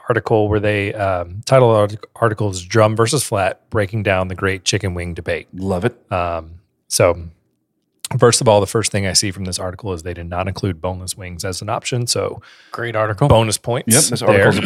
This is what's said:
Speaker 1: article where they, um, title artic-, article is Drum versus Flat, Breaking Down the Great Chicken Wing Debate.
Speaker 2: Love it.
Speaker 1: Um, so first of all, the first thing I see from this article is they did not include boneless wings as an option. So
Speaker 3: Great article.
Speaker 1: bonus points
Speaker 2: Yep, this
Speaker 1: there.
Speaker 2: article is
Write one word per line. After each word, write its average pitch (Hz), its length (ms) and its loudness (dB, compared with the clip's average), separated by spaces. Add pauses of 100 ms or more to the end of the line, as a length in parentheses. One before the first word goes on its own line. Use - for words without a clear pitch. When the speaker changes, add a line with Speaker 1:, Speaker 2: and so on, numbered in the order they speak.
Speaker 1:
article 110 400 2
where 104 100 2
they, 104 340 0
um, 95 520 -4
title 127 240 6
artic-, 104 360 2 (100)
article 107 340 0
is 92 120 -8
Drum 107 340 4
versus 117 280 2
Flat, - 460 -4
Breaking 104 340 -2
Down 95 240 0
the 90 80 -8
Great 95 300 -4
Chicken 95 280 -2
Wing 87 200 -6
Debate. 82 400 -6
Speaker 2:
Love 92 320 -4
it. - 100 -2 (160)
Speaker 1:
Um, 85 440 -4 (340)
so 85 400 2 (880)
first 120 220 6
of 123 80 2
all, 104 100 8
the 98 80 0
first - 240 -2
thing 98 160 -2
I 90 60 -4
see 101 180 0
from 95 140 -8
this 90 140 -6
article 92 340 -8
is 82 100 -10
they 90 100 -8
did 87 140 -12
not 90 220 -4
include 90 320 -4
boneless 92 340 -8
wings 90 300 -12
as 92 160 -8
an 104 80 -10
option. 120 360 -4
So - 360 -4 (300)
Speaker 3:
Great 117 260 -6
article. 107 320 2
Speaker 1:
bonus 113 280 4
points 120 360 -2
Speaker 2:
Yep, - 100 4
this - 160 2
Speaker 1:
there. 110 100 0
Speaker 2:
article 104 200 6
is 98 160 2